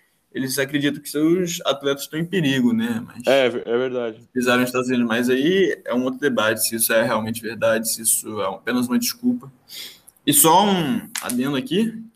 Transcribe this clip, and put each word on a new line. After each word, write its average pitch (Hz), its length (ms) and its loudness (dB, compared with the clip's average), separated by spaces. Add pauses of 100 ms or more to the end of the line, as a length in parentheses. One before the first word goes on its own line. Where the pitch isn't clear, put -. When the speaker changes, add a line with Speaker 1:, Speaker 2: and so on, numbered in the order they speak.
(340)
Speaker 1:
eles 131 240 -4
acreditam 143 420 -2
que - 80 -16
seus 170 560 0
atletas 139 380 -2
estão - 160 -10
em 165 60 -2
perigo, 135 480 2
né? 113 340 -2
Mas - 180 -14
Speaker 2:
É, 131 220 4
é 117 320 -2
verdade. 123 420 -4 (120)
Speaker 1:
pisaram 123 280 2
nos 123 100 0
Estados 127 180 -2
Unidos. 120 180 2
Mas 120 240 0
aí 156 540 2
é 110 100 -4
um 123 80 0
outro 127 160 -4
debate, 113 480 0
se - 80 -4
isso 113 180 0
é 113 120 4
realmente 110 360 -2
verdade, 113 480 0
se - 140 -6
isso 107 380 -2
é 95 80 -2
apenas 123 400 -2
uma 123 100 0
desculpa. 123 520 -2 (760)
E 143 60 4
só 165 340 6
um 156 420 0 (140)
adendo 131 340 -2
aqui, 196 460 -2 (140)